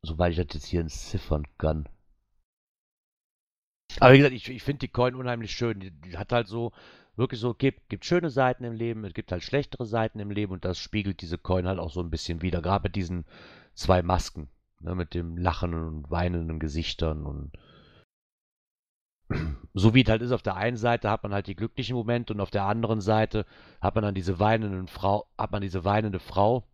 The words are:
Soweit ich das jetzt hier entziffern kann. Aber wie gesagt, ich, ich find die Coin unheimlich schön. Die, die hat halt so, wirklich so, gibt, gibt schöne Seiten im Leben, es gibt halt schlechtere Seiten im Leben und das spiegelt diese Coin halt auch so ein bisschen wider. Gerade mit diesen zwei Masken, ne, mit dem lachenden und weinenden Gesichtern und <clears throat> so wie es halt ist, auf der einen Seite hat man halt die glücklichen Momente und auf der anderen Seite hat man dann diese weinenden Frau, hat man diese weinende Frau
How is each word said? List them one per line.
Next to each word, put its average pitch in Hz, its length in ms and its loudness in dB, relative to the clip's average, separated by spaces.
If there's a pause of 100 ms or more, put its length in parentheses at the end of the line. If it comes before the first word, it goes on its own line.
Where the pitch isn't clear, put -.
Soweit 80 280 0
ich 82 60 0
das 87 160 -2
jetzt - 140 -8
hier 87 140 2
entziffern 80 640 -2 (140)
kann. 78 320 0 (2000)
Aber 127 140 12
wie 139 60 12
gesagt, 139 160 6
ich, - 140 -10
ich 127 140 -12
find 143 180 -4
die 123 60 -6
Coin 127 280 0
unheimlich 120 360 -6
schön. 113 280 -2
Die, 95 120 -14
die 80 260 -14
hat 101 140 -6
halt 120 160 2
so, 117 240 -6 (440)
wirklich 120 240 -2
so, 117 140 -2
gibt, - 360 -2
gibt - 160 -8
schöne 175 240 2
Seiten 127 340 2
im 117 100 -6
Leben, 113 320 -4
es 87 80 -10
gibt - 180 -8
halt 90 120 -4
schlechtere - 420 -4
Seiten 110 340 -2
im 101 120 -6
Leben 101 220 -2
und 92 120 -8
das 92 120 -2
spiegelt 98 440 -2
diese 85 160 -6
Coin 92 300 0
halt 95 120 0
auch 85 120 -6
so 90 100 -4
ein 85 100 -4
bisschen 80 300 -4
wider. 87 200 0
Gerade 92 220 0
mit 92 120 -4
diesen 87 300 -4 (480)
zwei 92 280 4
Masken, 85 480 0 (300)
ne, 87 160 -6
mit 90 180 -6
dem 85 240 -4
lachenden 85 500 -2
und 76 240 -8
weinenden 85 480 -2
Gesichtern 78 680 -2
und 71 260 -8 (1800)
<clears throat> 78 440 -6
so 104 200 6
wie 127 100 8
es - 60 2
halt 110 120 2
ist, 123 100 -4
auf 120 100 -2
der 95 140 -4
einen 113 220 -4
Seite 117 320 -2
hat 107 140 -2
man 101 100 -6
halt 101 140 -4
die 98 80 -8
glücklichen 117 400 -6
Momente 120 380 -2
und 101 60 -6
auf 98 120 -4
der 101 140 -2
anderen 110 360 0
Seite 110 440 2 (360)
hat 101 140 0
man 110 80 2
dann 101 120 -2
diese 92 240 -2
weinenden 104 480 2
Frau, 98 400 0 (100)
hat 110 140 -4
man 104 100 -2
diese 95 240 -4
weinende 101 340 2
Frau 107 540 2